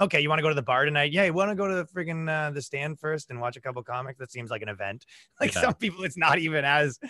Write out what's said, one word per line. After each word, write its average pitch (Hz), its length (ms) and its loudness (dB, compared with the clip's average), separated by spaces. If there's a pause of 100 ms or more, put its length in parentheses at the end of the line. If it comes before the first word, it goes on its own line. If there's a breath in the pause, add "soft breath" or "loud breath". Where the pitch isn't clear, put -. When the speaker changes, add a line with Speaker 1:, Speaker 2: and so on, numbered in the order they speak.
Speaker 1:
"Okay, 170 200 4
you 147 80 2
wanna 156 140 2
go 151 60 4
to 151 60 2
the 139 80 0
bar 127 220 4
tonight?" 147 280 2
"Yeah, 190 120 4
you 175 100 4
wanna 196 220 2
go 196 120 0
to 190 60 0
the 180 100 -2
friggin', 165 440 -6
uh, 151 240 0
the 143 100 -6
Stand 143 380 -6
first 156 300 -4
and 120 100 -8
watch 123 160 -2
a 127 40 -18
couple 123 220 -8
comics? 127 360 -8
That 131 140 -12
seems 117 180 -10
like 107 120 -4
an 107 60 -6
event." 101 420 -6
<laughs> - 300 -16
Like, 277 140 0
Speaker 2:
Yeah. - 80 -2
Speaker 1:
some 247 120 2
people, 185 300 -4
it's 156 140 -6
not 160 200 4
even 156 260 0
as 143 340 2 (120)